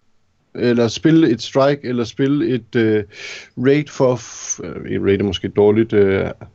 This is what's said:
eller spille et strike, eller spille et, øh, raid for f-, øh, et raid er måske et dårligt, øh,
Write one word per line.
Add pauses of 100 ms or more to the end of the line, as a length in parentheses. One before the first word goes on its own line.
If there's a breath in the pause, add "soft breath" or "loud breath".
(540)
eller
spille
et
strike,
eller
spille
et,
øh, (520 loud breath)
raid
for
f-,
øh,
et
raid
er
måske
et
dårligt,
øh, (240)